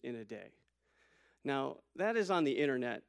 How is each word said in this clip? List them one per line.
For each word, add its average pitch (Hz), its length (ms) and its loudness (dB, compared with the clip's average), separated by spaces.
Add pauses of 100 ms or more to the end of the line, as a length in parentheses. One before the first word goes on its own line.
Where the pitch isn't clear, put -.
in 120 140 -6
a 113 80 -10
day. 101 280 -12 (920)
Now, 135 340 -2 (160)
that 214 220 0
is 196 140 2
on 175 140 4
the 139 80 4
internet, 127 560 0